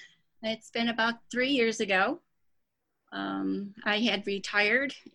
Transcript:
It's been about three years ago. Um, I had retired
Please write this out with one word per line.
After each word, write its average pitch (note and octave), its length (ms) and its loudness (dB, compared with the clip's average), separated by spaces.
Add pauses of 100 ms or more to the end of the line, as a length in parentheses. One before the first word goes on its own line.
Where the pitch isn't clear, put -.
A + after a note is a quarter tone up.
(420)
It's A3+ 280 -6
been A#3 180 -2
about A#3 280 0 (140)
three B3 200 0
years A3+ 300 2
ago. G3+ 400 2 (920)
Um, G3 640 -4 (100)
I G#3 140 2
had G#3 280 0
retired G#3 680 0 (200)